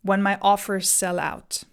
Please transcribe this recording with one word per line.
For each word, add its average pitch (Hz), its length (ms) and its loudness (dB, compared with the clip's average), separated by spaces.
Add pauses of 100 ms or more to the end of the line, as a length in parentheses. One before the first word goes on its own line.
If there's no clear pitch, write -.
when 196 200 2
my 202 180 0
offers 196 480 2
sell 180 300 0
out? - 540 -6